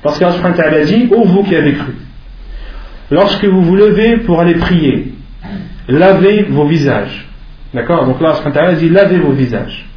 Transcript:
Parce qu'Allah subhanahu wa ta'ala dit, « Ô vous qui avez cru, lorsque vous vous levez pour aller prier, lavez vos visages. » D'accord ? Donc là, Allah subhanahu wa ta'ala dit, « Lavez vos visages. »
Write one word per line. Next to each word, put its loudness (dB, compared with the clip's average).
Parce -2
qu'Allah 2
subhanahu -2
wa 0
ta'ala 2
dit, « 2
Ô 4
vous 4
qui -2
avez 2
cru, -8
lorsque 0
vous 4
vous 2
levez 4
pour 0
aller 4
prier, 0
lavez 4
vos 2
visages. » -2
D'accord ? 0
Donc -2
là, 2
Allah 0
subhanahu -4
wa 2
ta'ala 2
dit, « 2
Lavez 4
vos 2
visages. » -4